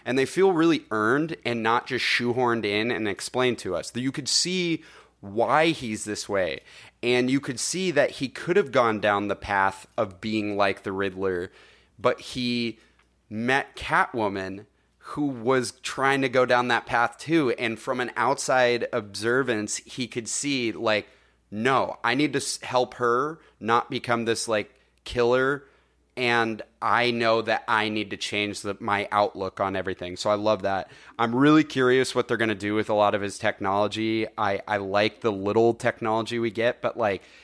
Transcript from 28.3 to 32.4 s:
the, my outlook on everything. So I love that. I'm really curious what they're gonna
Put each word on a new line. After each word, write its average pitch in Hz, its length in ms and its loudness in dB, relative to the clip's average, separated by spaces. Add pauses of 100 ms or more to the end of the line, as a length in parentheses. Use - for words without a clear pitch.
the, 101 200 -6
my 101 300 -2
outlook 95 500 0
on 95 160 0
everything. 90 400 -6
So - 120 -2
I 104 60 4
love 104 280 0
that. 98 280 -2 (280)
I'm 117 160 0
really 151 300 8
curious 131 500 2
what 123 140 0
they're 120 80 0
gonna 110 180 0